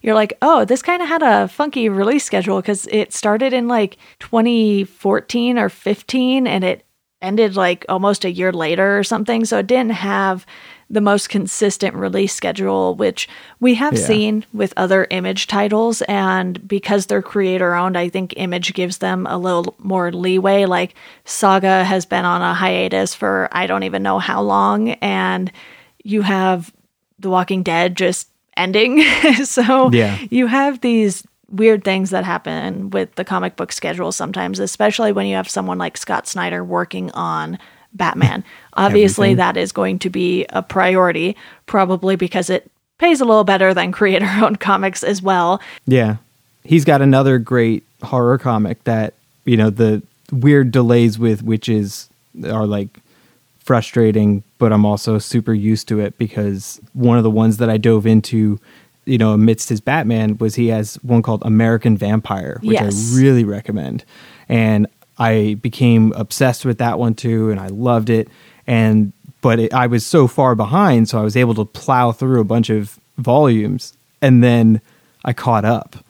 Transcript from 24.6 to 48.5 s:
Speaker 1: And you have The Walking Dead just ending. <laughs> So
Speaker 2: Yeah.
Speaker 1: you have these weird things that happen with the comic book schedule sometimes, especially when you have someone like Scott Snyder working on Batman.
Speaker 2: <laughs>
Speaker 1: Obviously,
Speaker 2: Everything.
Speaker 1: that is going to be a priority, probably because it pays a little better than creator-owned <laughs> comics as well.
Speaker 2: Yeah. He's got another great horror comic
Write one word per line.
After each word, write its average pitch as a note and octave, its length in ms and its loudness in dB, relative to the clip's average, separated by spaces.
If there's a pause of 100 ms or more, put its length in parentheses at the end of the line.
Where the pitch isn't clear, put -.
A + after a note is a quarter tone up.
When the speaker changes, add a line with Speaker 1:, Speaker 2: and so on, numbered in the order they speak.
Speaker 1:
And F#3 520 -4 (520)
you G#3 200 -2
have F#3 480 -2 (480)
The G3 100 -6
Walking F#3 320 0
Dead F3 340 -2
just F3+ 320 -2 (300)
ending. A#3 460 2 (200)
<laughs> C#4+ 200 4
So B3+ 480 2
Speaker 2:
Yeah. G#2+ 260 2 (140)
Speaker 1:
you B3 160 2
have C4+ 340 -2
these A3 420 0 (280)
weird G#3+ 320 2
things F#3+ 260 -2
that F#3 140 -2
happen F#3 680 -8
with F#3+ 240 -6
the F#3+ 100 -8
comic F#3 320 -6
book - 160 -8
schedule F3+ 400 -6
sometimes, F#3 480 -8
especially G#3 520 -2
when G3 160 -2
you F#3+ 80 -4
have F#3+ 140 -6
someone F#3 280 -6
like F3 200 -8
Scott - 300 -6
Snyder F3+ 360 -8
working F3+ 480 -6
on E3 480 -8 (320)
Batman. F3+ 520 -2 (160)
Speaker 2:
<laughs> - 140 -20
Speaker 1:
Obviously, G3+ 580 2
Speaker 2:
Everything. - 60 4
Speaker 1:
that F#3 200 0
is F#3+ 140 -4
going F#3+ 280 -4
to F#3 120 -6
be F3+ 400 -2
a F#3+ 100 -4
priority, F#3 720 0 (300)
probably F#3+ 500 0
because F3+ 360 -4
it - 180 -4 (300)
pays E4 200 4
a C4 60 2
little G#3+ 180 6
better F#3+ 300 4
than F3+ 180 -2
creator-owned G3+ 680 0
<laughs> - 120 -4
comics F#3+ 320 -2
as G3 200 -4
well. F#3 360 2 (280)
Speaker 2:
Yeah. A2+ 300 2 (460)
He's D#3+ 220 4
got D3 160 4
another C3+ 380 4
great A2+ 440 0 (200)
horror B2+ 340 0
comic A2 460 -2